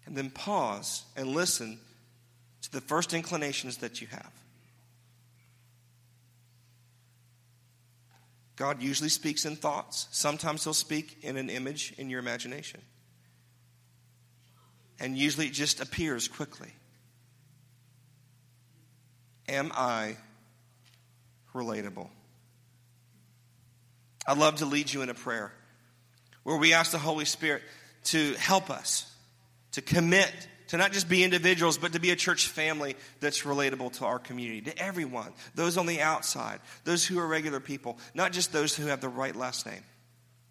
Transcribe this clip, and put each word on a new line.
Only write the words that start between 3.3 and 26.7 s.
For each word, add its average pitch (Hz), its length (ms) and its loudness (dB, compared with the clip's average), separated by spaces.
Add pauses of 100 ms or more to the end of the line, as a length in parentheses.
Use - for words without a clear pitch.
that 120 240 -8
you 113 60 -14
have. - 240 -16 (4000)
God 139 260 0
usually 139 280 0
speaks 151 340 0
in 156 140 -4
thoughts. - 540 -4
Sometimes 151 520 0
he'll 156 100 -2
speak 156 500 -2
in 131 120 -6
an 131 140 -4
image 131 480 -6
in 135 120 -8
your 127 120 -4
imagination. 123 600 -8 (2250)
And 131 200 -4
usually 143 300 2
it 120 60 -4
just 143 280 0
appears 131 480 -2
quickly. - 420 -10 (2750)
Am 139 260 0
I 113 400 0 (1400)
relatable? 107 540 -6 (2250)
I'd 139 120 4
love 156 180 6
to 151 100 -2
lead 143 260 0
you 139 100 -4
in 127 80 -2
a 120 40 -6
prayer 113 380 -6 (920)
where 156 120 0
we 160 160 6